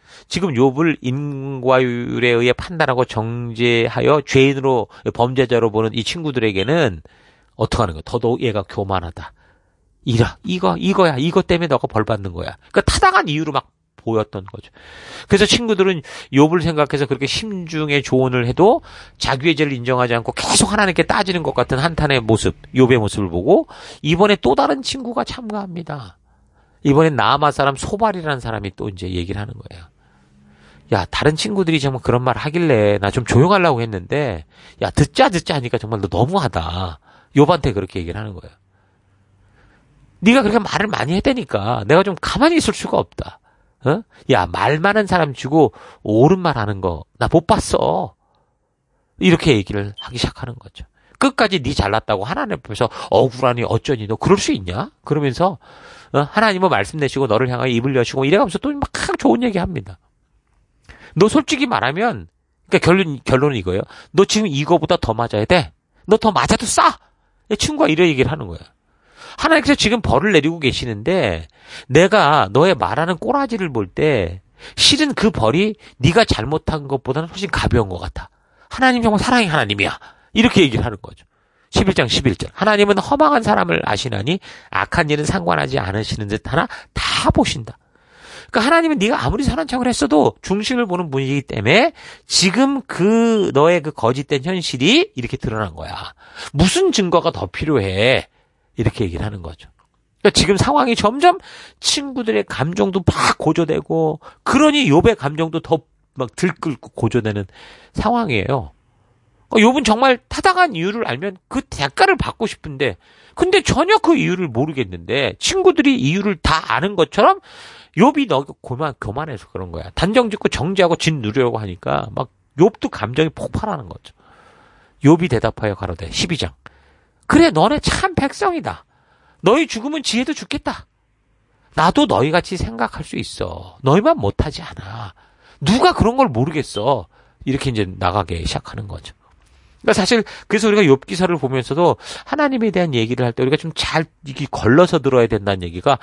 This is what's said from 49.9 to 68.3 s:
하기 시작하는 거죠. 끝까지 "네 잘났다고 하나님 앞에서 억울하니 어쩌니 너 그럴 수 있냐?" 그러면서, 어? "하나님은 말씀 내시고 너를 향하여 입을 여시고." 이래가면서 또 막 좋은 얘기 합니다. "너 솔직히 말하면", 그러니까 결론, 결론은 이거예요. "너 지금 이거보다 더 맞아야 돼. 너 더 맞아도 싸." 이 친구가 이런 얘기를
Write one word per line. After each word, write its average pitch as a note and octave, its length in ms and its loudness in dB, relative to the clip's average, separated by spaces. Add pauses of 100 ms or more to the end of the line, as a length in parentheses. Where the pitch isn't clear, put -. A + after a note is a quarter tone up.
하기 - 180 -14
시작하는 - 380 -6
거죠. - 300 -20 (340)
끝까지 G#3 420 0
"네 B2 120 -4
잘났다고 G2+ 500 -2
하나님 F#3 300 -6
앞에서 G#2+ 360 -4 (220)
억울하니 A#2+ 560 2
어쩌니 A2 400 -2
너 G#2+ 80 -4
그럴 E3 220 2
수 G#3 160 -2
있냐?" F#2+ 380 -6 (120)
그러면서, D3+ 540 0 (560)
어? C#3+ 80 2
"하나님은 F#3+ 480 0
말씀 D3 300 0
내시고 C3+ 280 0
너를 A2+ 220 2
향하여 B2 180 -2
입을 B2+ 280 0
여시고." C3 300 0
이래가면서 F#3+ 340 2
또 C4+ 120 -4
막 C#4+ 180 -6 (300)
좋은 A#3 240 2
얘기 G#3+ 140 -2
합니다. C#3+ 420 -8 (1160)
"너 F#3 120 6
솔직히 C#4 380 0
말하면", C#3+ 600 -2 (400)
그러니까 - 180 0
결론, E3 380 2
결론은 C3+ 340 2
이거예요. F#2 240 -4 (300)
"너 F#3 140 4
지금 G#3+ 220 0
이거보다 D#3 500 0
더 - 160 -2
맞아야 A2 320 -2
돼. D#3+ 260 2 (360)
너 G#3 100 4
더 A3+ 140 0
맞아도 E3+ 340 0
싸." D#4+ 320 2 (540)
이 G#3 60 0
친구가 D4+ 320 0
이런 D#3+ 180 4
얘기를 B2+ 240 2